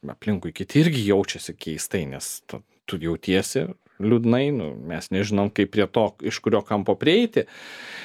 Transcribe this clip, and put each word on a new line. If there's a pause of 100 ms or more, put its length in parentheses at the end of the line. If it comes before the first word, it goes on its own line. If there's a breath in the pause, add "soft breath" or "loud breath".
aplinkui
kiti
irgi
jaučiasi
keistai,
nes
tu, (200)
tu
jautiesi (340)
liūdnai,
nu,
mes
nežinom,
kaip
prie
to, (100)
iš
kurio
kampo
prieiti. (600 loud breath)